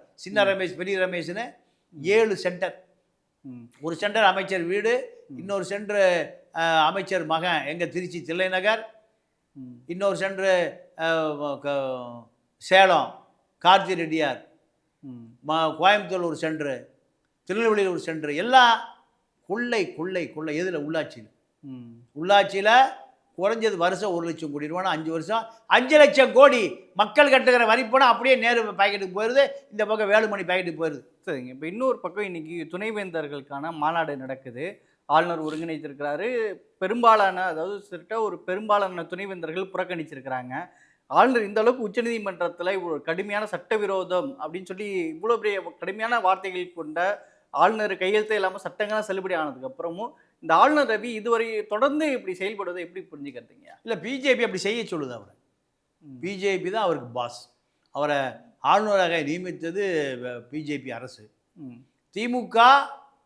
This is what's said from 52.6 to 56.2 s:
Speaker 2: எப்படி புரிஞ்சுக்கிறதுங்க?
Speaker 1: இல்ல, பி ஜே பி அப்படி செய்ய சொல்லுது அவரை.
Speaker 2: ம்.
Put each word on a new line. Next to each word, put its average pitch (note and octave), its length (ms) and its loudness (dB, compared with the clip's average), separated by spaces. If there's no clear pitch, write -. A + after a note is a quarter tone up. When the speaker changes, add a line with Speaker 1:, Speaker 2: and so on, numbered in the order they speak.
Speaker 2:
எப்படி F#3 80 -10
புரிஞ்சுக்கிறதுங்க? C#3+ 640 -16
Speaker 1:
இல்ல, A3 160 -6
பி A#3+ 200 -8
ஜே C4 180 2
பி A#3 60 -2
அப்படி F#3+ 160 -2
செய்ய A3 240 -4
சொல்லுது D3+ 300 -8
அவரை. G#2+ 220 -16
Speaker 2:
ம். C3+ 220 -20